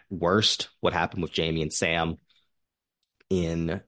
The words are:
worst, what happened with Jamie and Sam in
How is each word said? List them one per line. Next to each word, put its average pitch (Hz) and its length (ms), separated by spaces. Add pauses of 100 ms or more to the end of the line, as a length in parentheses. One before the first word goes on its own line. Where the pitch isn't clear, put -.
worst, 92 600 (120)
what 87 120
happened 85 300
with 78 100
Jamie 80 300
and 76 100
Sam 82 460 (1080)
in 85 600